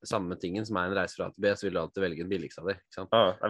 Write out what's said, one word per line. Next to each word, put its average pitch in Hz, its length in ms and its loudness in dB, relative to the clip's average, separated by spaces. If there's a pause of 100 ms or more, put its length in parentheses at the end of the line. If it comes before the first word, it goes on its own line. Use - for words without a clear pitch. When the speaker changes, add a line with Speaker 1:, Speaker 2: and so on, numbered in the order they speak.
Speaker 1:
samme 90 340 -2
tingen 98 260 -4
som 107 120 -2
er 90 120 0
en 98 80 0
reise 90 180 -2
fra 90 120 -4
A 90 40 -8
til - 100 -8
B, 101 140 6
så - 120 -10
vil 90 80 -2
du 87 60 2
alltid 95 220 -2
velge 85 200 -2
den 90 80 -6
billigste 87 280 -4
av 82 80 -4
dem, 95 120 -2
ikke - 200 -20
sant? 95 140 -10
Speaker 2:
Ja, 113 180 8
det - 100 -6
er 107 80 0